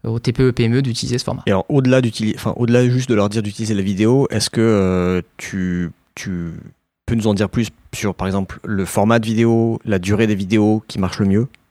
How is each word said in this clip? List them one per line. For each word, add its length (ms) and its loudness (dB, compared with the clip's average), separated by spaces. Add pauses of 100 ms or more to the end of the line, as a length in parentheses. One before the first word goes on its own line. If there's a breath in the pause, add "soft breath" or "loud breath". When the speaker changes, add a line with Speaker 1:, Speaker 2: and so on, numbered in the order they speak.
Speaker 1:
euh, 60 -4
aux 100 -4
T 120 0
P 120 2
E 80 4
P 100 -2
M 160 2
E 20 2
d'utiliser 380 -2
ce 60 -8
format. 220 -6
Speaker 2:
Et 40 2
alors, 180 0
au-delà 320 4
d'utili-, 360 -2
enfin, 200 -4
au-delà 320 4
juste 200 0
de 80 2
leur 120 4
dire 140 -2
d'utiliser 320 -4
la 80 0
vidéo, 480 2
est-ce 180 -4
que, 120 -2
euh, 600 2 (160)
tu, 540 -4 (240)
tu 380 -8 (540)
peux 100 0
nous 100 0
en 80 4
dire 160 0
plus 200 -2 (220)
sur, 220 -4
par 140 -4
exemple, 360 -4
le 200 -4
format 340 2
de 80 -2
vidéo, 580 2
la 140 0
durée 300 2
des 80 0
vidéos 500 2
qui 140 -6
marche 180 -2
le 80 2
mieux ? 220 2 (220)